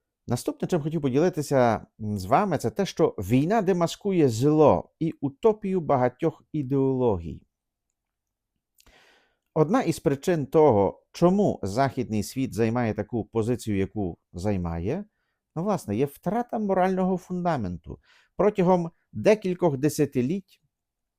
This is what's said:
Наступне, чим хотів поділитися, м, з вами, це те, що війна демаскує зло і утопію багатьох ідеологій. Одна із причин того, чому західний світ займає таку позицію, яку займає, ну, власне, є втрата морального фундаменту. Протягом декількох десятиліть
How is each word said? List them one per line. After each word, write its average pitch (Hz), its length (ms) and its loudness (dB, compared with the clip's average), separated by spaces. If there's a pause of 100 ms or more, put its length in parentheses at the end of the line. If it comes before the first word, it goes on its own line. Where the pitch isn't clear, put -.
(280)
Наступне, 180 400 -4
чим 170 140 -2
хотів 156 200 -6
поділитися, 139 840 0 (160)
м, 104 160 -4
з 92 80 -8
вами, 170 320 2
це - 120 -4
те, 196 160 -4
що - 320 0
війна 139 440 0
демаскує 175 680 0
зло 131 600 4 (100)
і 160 120 -2 (100)
утопію 190 600 0
багатьох 139 600 0 (100)
ідеологій. 127 880 -2 (2000)
Одна 156 280 2
із - 180 -2
причин 147 460 -2
того, 120 640 4
чому 180 520 2
західний 107 600 -2
світ 127 300 -6
займає 113 400 0
таку 107 320 -6
позицію, 110 520 -4
яку 95 400 -4 (160)
займає, 92 720 -4 (500)
ну, 160 80 -6
власне, 202 320 -4
є 135 100 0
втрата 226 540 -6
морального 185 580 0
фундаменту. 156 800 -6 (360)
Протягом 180 560 2 (200)
декількох 180 640 2
десятиліть 143 840 -2 (580)